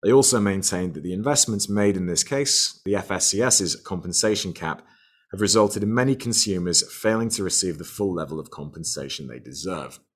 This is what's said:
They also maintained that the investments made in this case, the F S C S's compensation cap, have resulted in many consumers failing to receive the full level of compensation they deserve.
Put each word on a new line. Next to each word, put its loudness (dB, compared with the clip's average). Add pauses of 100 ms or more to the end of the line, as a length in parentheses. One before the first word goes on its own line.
They 6
also 6
maintained 0
that -10
the -6
investments 0
made 2
in -2
this -2
case, -2
the 0
F -4
S 0
C 0
S's 2
compensation -2
cap, -6 (500)
have -6
resulted 4
in 0
many 4
consumers 0
failing 0
to -4
receive -2
the -10
full -2
level -6
of -10
compensation -10
they -14
deserve. -10 (180)